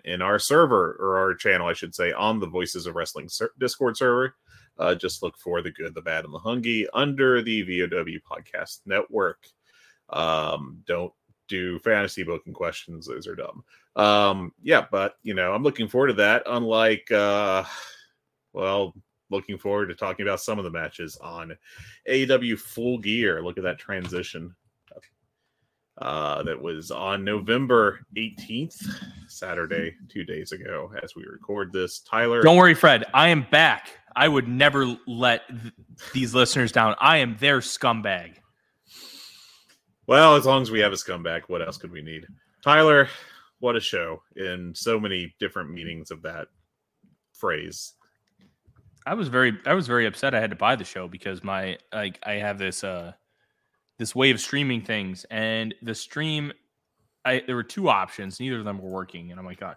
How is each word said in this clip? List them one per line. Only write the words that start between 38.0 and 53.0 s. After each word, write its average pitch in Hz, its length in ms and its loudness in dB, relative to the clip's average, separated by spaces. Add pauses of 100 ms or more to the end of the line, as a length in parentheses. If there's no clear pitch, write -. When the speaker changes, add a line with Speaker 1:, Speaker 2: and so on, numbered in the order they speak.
Speaker 1:
Well, 151 300 10
as 143 100 4
long 135 160 6
as 117 80 -4
we 110 120 2
have 104 120 4
a 95 40 -6
scumbag, 85 500 -6
what 85 160 -4
else 80 140 -10
could 85 140 -16
we 80 120 -16
need? 80 240 -16 (360)
Tyler, 147 460 8 (480)
what 120 180 0
a 113 40 2
show 82 420 -6 (140)
in 90 400 -8
so 113 240 -2
many 92 400 -6
different 90 320 -8
meanings 82 400 -12
of 80 100 -16
that 80 280 -12 (840)
phrase. 82 600 -6 (1120)
Speaker 2:
I 160 80 -2
was 196 140 -4
very, 123 360 2
I 139 80 -2
was 180 140 -2
very 120 180 0
upset 127 300 -2
I 113 40 2
had 110 120 -4
to 98 40 -10
buy 113 200 2
the 101 100 -8
show 92 220 -12
because 92 360 -12
my, 95 360 -6 (120)
like, 104 320 -8
I 107 100 -6
have 104 260 -6
this, 95 240 -6
uh, 87 300 -10 (840)